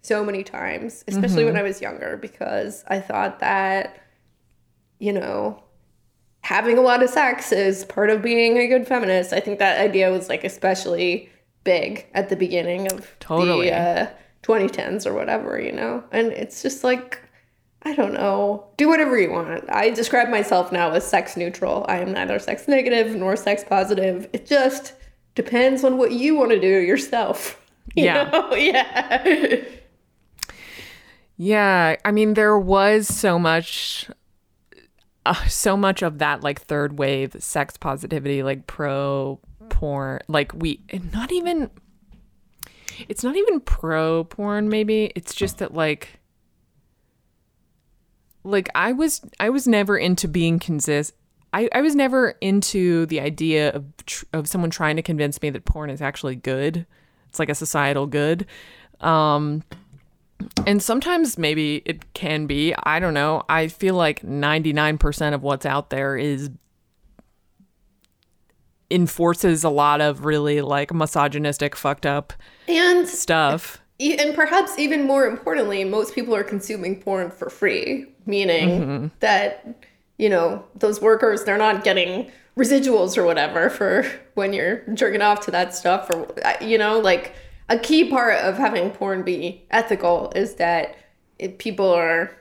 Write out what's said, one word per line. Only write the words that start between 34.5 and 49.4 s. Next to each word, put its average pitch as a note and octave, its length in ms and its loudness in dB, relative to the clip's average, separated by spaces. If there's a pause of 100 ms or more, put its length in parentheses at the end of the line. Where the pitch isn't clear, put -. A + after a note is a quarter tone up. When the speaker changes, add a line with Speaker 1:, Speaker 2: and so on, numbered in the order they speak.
Speaker 2:
uh, E3 200 0
so - 300 2
much G3 260 2
of D#3 160 -2
that, D3 240 -2
like, C#3+ 200 -2
third D3 360 -4
wave C3+ 420 -2
sex - 360 -6
positivity, C#3 640 -4
like, C3+ 240 -6
pro C#3 720 -4 (300)
porn, C#3 600 -2
like, D3 260 0
we, D#3+ 260 -4 (320)
not A#3+ 200 -4
even, E4+ 380 -2 (1400)
it's - 140 -8
not C4 140 -2
even G4 240 2
pro D#3+ 640 2
porn, G#3 460 -4
maybe. G#3+ 440 0
It's - 200 -10
just F#3+ 240 -4
that, - 160 -6
like, D#3 460 -4 (2250)
like, G3 300 0
I G3 180 0
was, D4 280 -2 (180)
I G#3+ 120 0